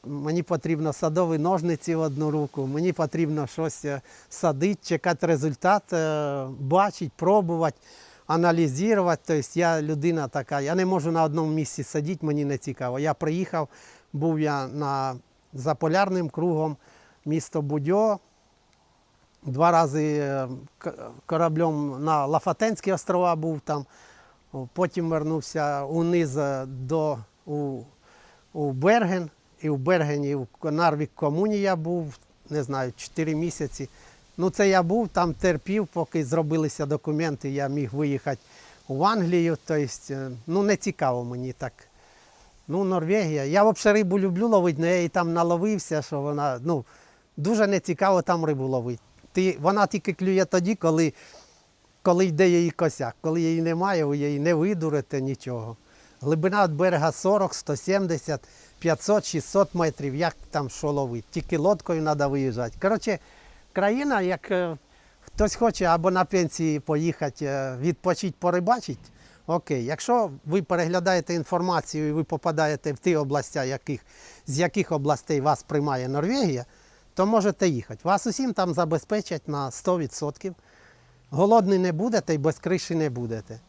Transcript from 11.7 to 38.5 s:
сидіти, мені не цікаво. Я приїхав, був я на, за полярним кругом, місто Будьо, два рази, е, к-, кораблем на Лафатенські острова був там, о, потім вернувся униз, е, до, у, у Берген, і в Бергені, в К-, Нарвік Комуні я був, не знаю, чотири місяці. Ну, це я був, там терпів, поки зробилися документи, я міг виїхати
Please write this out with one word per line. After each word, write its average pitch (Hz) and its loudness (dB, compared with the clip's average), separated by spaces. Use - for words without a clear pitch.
сидіти, 156 -4
мені 147 0
не 139 -2
цікаво. 127 -6
Я 151 0
приїхав, 165 -2
був 156 0
я 143 -2
на, 135 -4
за 135 -2
полярним 180 0
кругом, 156 -2
місто 156 -2
Будьо, 175 0
два 151 2
рази, 151 2
е, 135 -2
к-, 120 -12
кораблем 156 0
на 151 2
Лафатенські 185 0
острова 180 0
був 160 -4
там, 143 -4
о, 131 -10
потім 175 -2
вернувся 156 -2
униз, 165 0
е, 139 -2
до, 135 -2
у, 143 -4
у 147 -2
Берген, 180 2
і 156 -2
в 147 0
Бергені, 147 2
в 131 -6
К-, 160 -4
Нарвік 151 2
Комуні 185 0
я 196 2
був, 160 -6
не 147 -2
знаю, 131 -4
чотири 160 -4
місяці. 156 -6
Ну, 180 0
це 202 4
я 185 6
був, 202 0
там 175 0
терпів, 185 0
поки 160 -2
зробилися 156 -2
документи, 151 -2
я 139 -2
міг 135 -2
виїхати 143 -2